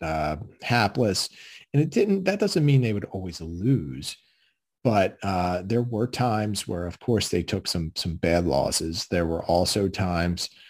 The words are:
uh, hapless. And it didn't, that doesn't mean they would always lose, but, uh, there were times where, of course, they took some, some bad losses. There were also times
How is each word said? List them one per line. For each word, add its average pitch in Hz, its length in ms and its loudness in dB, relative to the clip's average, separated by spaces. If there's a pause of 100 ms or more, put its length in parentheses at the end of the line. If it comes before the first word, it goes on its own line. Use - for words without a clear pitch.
uh, 78 340 -2 (260)
hapless. 113 680 0 (420)
And 143 100 4
it - 80 0
didn't, 196 340 2
that 196 160 0
doesn't 185 260 2
mean 139 160 6
they 113 100 0
would 101 140 -4
always 92 340 -10
lose, 85 760 -2 (680)
but, 101 380 2
uh, 90 420 0
there 113 180 0
were 117 240 -2
times 107 640 -2
where, 87 180 -4
of 85 140 -8
course, 110 280 0
they 90 140 0
took 95 240 -4
some, 82 300 -4
some 82 200 -4
bad 85 280 2
losses. 82 640 0
There 87 160 2
were 82 180 -2
also 87 440 2
times 87 640 0 (200)